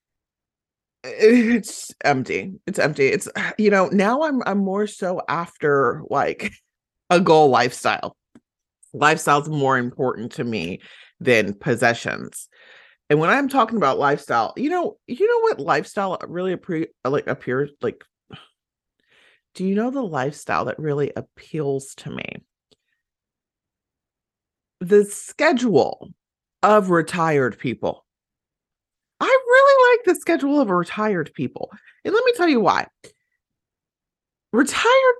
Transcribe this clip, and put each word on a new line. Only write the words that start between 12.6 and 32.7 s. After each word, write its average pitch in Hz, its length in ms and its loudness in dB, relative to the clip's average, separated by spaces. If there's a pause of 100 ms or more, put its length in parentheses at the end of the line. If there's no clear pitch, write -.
And 147 120 2
when 160 100 0
I'm 269 180 0
talking 247 300 -2
about 135 220 0
lifestyle, 135 580 -2
you 294 140 -4
know, 349 340 -4
you 247 220 -2
know 480 140 0
what 440 180 0
lifestyle 170 580 -2 (100)
really 180 300 -4
appre-, 160 300 -6 (180)
like, 139 220 -2
appears, 139 420 -4 (100)
like, - 240 -6 (1500)
do 185 100 -8
you 190 120 -2
know 233 160 -2
the 277 100 -6
lifestyle 147 640 -6
that - 140 -8
really 147 360 -4
appeals 139 840 -8
to - 120 -16
me? - 340 -12 (2250)
The 202 260 4
schedule 233 1080 0 (520)
of 202 260 4
retired 160 680 0
people. - 440 -6 (1160)
I 302 60 -2
really 523 680 6
like 480 140 2
the 339 140 2
schedule 285 400 0
of 233 120 0
retired 180 640 -2
people. - 360 -8 (320)
And 359 120 0
let 480 100 2
me 494 100 4
tell 359 140 2
you 262 100 2
why. 151 280 0 (1600)